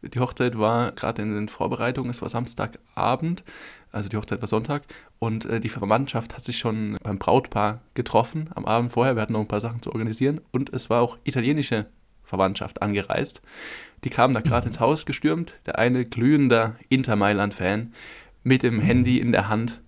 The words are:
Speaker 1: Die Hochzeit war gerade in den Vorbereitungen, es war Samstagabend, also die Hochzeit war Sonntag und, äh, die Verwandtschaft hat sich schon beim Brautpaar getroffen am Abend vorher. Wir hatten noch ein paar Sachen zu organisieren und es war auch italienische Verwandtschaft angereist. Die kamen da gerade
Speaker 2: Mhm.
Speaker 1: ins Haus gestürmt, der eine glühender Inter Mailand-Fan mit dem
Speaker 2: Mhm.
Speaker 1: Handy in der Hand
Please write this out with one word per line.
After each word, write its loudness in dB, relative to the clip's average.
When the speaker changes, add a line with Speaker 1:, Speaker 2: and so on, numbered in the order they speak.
Speaker 1:
Die -6
Hochzeit -2
war 2
gerade -4
in -2
den -4
Vorbereitungen, -4
es -8
war -6
Samstagabend, -4
also -6
die -4
Hochzeit -6
war -6
Sonntag -2
und, -2
äh, -2
die -4
Verwandtschaft 0
hat -16
sich -6
schon -2
beim -4
Brautpaar 2
getroffen 0
am -8
Abend 0
vorher. 2
Wir 0
hatten -2
noch 0
ein -2
paar -2
Sachen -6
zu -8
organisieren -2
und -2
es -8
war 4
auch 0
italienische 0
Verwandtschaft -2
angereist. -2
Die -4
kamen 4
da 2
gerade 2
Speaker 2:
Mhm. -4
Speaker 1:
ins -10
Haus 2
gestürmt, -2
der -4
eine 4
glühender 4
Inter 2
Mailand-Fan 2
mit 4
dem 4
Speaker 2:
Mhm. 2
Speaker 1:
Handy 4
in 0
der 2
Hand -2